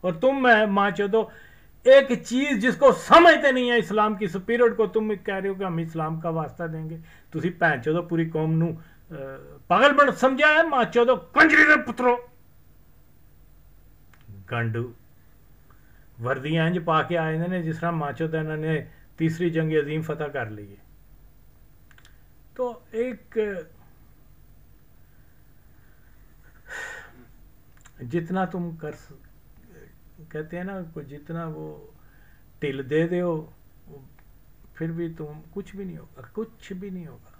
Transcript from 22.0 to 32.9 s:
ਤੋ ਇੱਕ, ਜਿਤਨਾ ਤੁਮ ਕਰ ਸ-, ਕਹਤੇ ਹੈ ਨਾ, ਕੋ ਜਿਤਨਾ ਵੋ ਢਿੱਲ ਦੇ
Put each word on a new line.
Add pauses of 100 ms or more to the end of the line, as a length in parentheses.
ਤੋ (120)
ਇੱਕ, (4000)
ਜਿਤਨਾ
ਤੁਮ
ਕਰ
ਸ-, (1160)
ਕਹਤੇ
ਹੈ
ਨਾ,
ਕੋ
ਜਿਤਨਾ
ਵੋ (680)
ਢਿੱਲ
ਦੇ